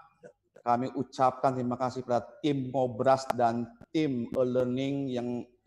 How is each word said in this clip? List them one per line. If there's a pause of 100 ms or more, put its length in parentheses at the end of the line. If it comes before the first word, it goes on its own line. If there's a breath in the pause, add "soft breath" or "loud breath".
(640)
kami
ucapkan
terima
kasih
kepada (160)
tim
Ngobras
dan (240)
tim
e-learning
yang, (240)